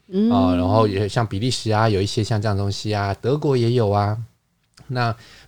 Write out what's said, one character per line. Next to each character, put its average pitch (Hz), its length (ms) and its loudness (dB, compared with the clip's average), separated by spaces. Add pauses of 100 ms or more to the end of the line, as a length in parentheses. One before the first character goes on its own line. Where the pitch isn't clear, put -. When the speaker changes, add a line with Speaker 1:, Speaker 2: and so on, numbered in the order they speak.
Speaker 1:
嗯。 208 220 0
Speaker 2:
啊， - 240 2
然 90 120 0
后 107 220 4
也 101 180 0
像 117 200 -2
比 101 120 -6
利 123 120 -2
时 110 200 -4
啊， 110 160 2
有 101 140 2
一 101 60 0
些 110 180 -2
像 110 160 -2
这 107 80 -2
样 101 80 0
的 101 60 -2
东 101 100 -2
西 104 220 -6
啊， 101 260 -2
德 131 160 0
国 147 180 0
也 117 180 2
有 117 180 2
啊。 101 260 0 (680)
那 120 280 -2 (340)